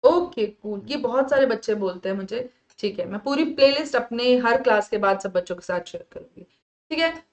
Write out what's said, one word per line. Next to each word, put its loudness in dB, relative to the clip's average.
ओके, 4
कूल। -10
ये -6
बहुत 0
सारे 4
बच्चे -2
बोलते -6
हैं -2
मुझे, -8
ठीक -4
है, -4
मैं -8
पूरी 0
playlist 2
अपने 2
हर 2
class 2
के -4
बाद 0
सब -8
बच्चों 2
के -18
साथ -6
share -14
करूंगी, -20
ठीक -4
है। 0